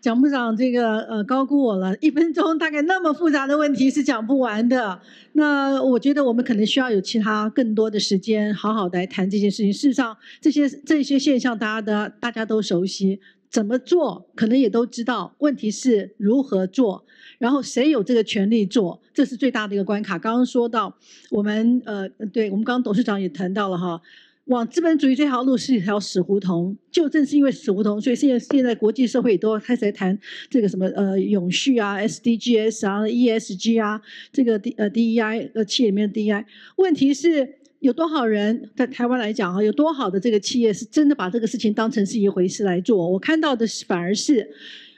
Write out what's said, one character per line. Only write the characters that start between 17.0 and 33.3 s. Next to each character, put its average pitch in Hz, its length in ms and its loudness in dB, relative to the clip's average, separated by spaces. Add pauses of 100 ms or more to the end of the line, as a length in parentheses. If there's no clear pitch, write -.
然 240 120 0
后 269 120 0
谁 269 280 0
有 247 120 0
这 247 120 0
个 220 100 4
权 202 260 0
利 226 140 2
做， 180 380 -2 (100)
这 294 100 2
是 254 140 0
最 254 140 0
大 214 180 -4
的 196 60 -6
一 202 40 0
个 190 60 0
关 208 180 -2
卡。 190 160 -6
刚 220 160 -2
刚 247 120 2
说 240 200 0
到 220 300 -4 (340)
我 208 120 0
们， 226 420 2
呃， 196 240 -8 (240)
对， 220 180 -2
我 196 60 -4
们 220 80 -2
刚 247 80 -2
刚 254 100 0
董 214 120 -2
事 233 100 2
长 202 160 -2
也 185 80 -2
谈 185 240 -4
到 202 160 -2
了 180 80 -4
哈， 170 240 -4 (460)
往 240 200 0
资 320 140 -2
本 320 180 2
主 285 100 2
义 262 60 4
这 294 120 2
条 254 180 0
路 262 120 2
是 262 180 0
一 208 60 2
条 202 200 -2
死 196 200 -2
胡 196 200 0
同， 185 360 -2 (140)
就 320 180 2
正 302 160 2
是 285 120 -2
因 285 80 6
为 262 80 2
死 - 180 -6
胡 196 140 0
同， 208 160 0
所 240 120 0
以 - 40 0
现 285 140 2
在， 247 80 2
现 262 260 2
在 233 100 0
国 214 160 2
际 247 160 0
社 240 160 0
会 220 160 2
都 220 220 0
开 240 160 -2
始 - 60 -4
在 208 100 0
谈 196 260 -2 (300)
这 262 120 2
个 202 80 2
什 190 80 -4
么， 185 100 -2
呃， 196 340 0
永 190 280 0
续 247 300 0
啊、 202 160 -2
S 208 260 -4
D 233 160 0
G 226 220 0
S 220 260 -2
啊、 208 240 0
E 240 200 2
S 220 260 -2